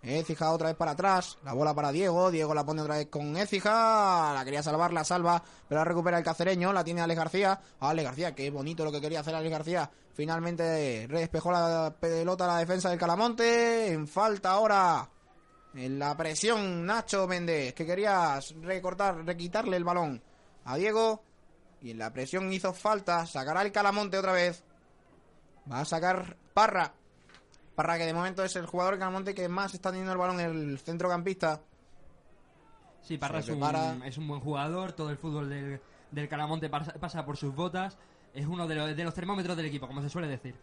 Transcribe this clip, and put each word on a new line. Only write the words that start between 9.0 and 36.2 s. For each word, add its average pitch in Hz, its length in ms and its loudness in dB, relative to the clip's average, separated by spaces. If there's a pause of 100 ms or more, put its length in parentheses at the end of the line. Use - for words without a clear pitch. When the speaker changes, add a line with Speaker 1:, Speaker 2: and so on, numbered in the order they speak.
Speaker 1:
quería 151 200 -4
hacer 160 140 -4
Alex 160 160 -2
García, 156 400 -2 (220)
finalmente 160 960 -2
despejó 165 420 -2
la 165 480 2
pelota 170 460 0
a 180 40 2
la 175 100 4
defensa 180 320 2
del 175 80 0
Calamonte, 226 960 4
en 156 120 -2
falta 196 440 2
ahora, 190 580 6 (640)
en 131 260 -6
la 143 200 0
presión 175 680 0
Nacho 202 420 0
Méndez, 170 460 0
que 165 140 -6
quería 180 520 2 (220)
recortar, 185 640 -2
requitarle 175 540 -2
el 175 60 0
balón 170 380 0 (440)
a 127 100 -4
Diego, 214 460 2 (580)
y 120 120 -14
en 113 60 -12
la 113 140 -6
presión 180 400 -4
hizo 185 220 -2
falta, 190 500 0
sacará 165 380 -2
el 202 100 0
Calamonte 202 460 2
otra 190 140 2
vez, 175 300 2 (1120)
va 123 80 -4
a 151 60 -2
sacar 180 500 -2 (160)
Parra, 196 400 4 (840)
Parra 165 240 2
que 165 80 0
de 160 80 0
momento 185 300 -2
es 185 100 -4
el 175 120 -4
jugador 180 260 0
del 190 80 -2
Calamonte 190 340 -4
que 180 140 -4
más 190 260 -4
está 185 160 -4
teniendo 185 220 -4
el 180 60 -2
balón, 180 200 0
el 160 400 -2
centrocampista. 170 840 -2 (1400)
Speaker 2:
Sí, 160 160 -8
Parra 151 240 -4
Speaker 1:
Se - 80 -8
Speaker 2:
es 151 60 -4
un, 139 120 -4
Speaker 1:
prepara. 156 280 0 (100)
Speaker 2:
es 127 100 -10
un 151 120 -8
buen 143 120 -6
jugador, 156 520 -4
todo 151 180 -6
el 143 80 -6
fútbol 147 320 -6
del, 139 300 -8 (320)
del 147 160 -6